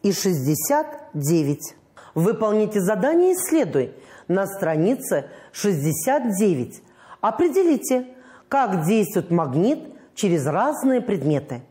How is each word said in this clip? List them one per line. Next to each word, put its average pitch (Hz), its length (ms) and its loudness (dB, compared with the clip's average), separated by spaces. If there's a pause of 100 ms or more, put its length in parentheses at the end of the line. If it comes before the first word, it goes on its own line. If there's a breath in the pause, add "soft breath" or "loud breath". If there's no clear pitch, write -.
и 202 100 2
шестьдесят 175 760 0 (260)
девять. 147 600 -2 (400 loud breath)
Выполните 214 680 2
задание 294 520 2
«Исследуй» 285 600 0 (340 loud breath)
на 190 200 0
странице 170 840 -2 (220 loud breath)
шестьдесят 208 800 -2
девять. 180 500 -2 (380 loud breath)
Определите, 254 880 0 (420 loud breath)
как 202 360 0
действует 190 440 0
магнит 170 640 0 (220 loud breath)
через 170 300 0
разные 247 560 0
предметы. 143 680 -2